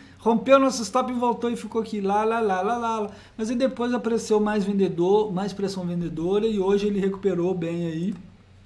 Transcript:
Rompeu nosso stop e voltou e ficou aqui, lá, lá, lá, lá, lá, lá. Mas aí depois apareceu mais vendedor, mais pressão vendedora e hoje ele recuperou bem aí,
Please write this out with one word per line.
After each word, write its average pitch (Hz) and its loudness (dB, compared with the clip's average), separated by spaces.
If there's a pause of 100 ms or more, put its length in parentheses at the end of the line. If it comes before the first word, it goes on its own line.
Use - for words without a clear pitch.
(180)
Rompeu 233 4
nosso 247 2
stop 240 -2
e 254 -4
voltou 240 0
e 233 -4
ficou 214 -4
aqui, 214 -4
lá, 202 2
lá, 226 0
lá, 196 0
lá, 226 0
lá, 226 -2
lá. 202 -6 (260)
Mas 220 -4
aí 254 -2
depois 247 0
apareceu 226 2
mais 208 2
vendedor, 196 2
mais 190 -4
pressão 185 -4
vendedora 175 -2
e 214 0
hoje 196 2
ele 202 0
recuperou 190 0
bem 170 -4
aí, 165 -4 (500)